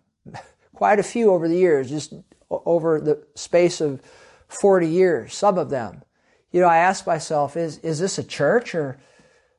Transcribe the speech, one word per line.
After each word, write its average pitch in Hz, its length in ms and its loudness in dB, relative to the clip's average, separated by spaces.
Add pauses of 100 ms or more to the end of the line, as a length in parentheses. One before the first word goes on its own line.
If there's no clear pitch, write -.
(340)
<laughs> - 400 -20
quite 202 240 2
a 190 40 2
few 226 300 2
over 165 160 2
the 165 80 0
years, 156 320 2
just 147 240 -10 (380)
o-, - 140 -6
over 165 360 0
the 147 240 -2 (100)
space 175 460 0
of 143 200 -4 (480)
forty 185 400 2
years, 160 460 0
some 196 240 0
of 143 120 -4
them, 117 320 -8 (480)
you 175 100 0
know, 180 80 4
I 165 100 4
ask 180 280 0
myself, 151 500 -4
"Is, 165 220 -6
is 160 200 -6
this 190 200 -4
a 143 60 -6
church?" 180 500 -2
Or, 143 240 -6 (600)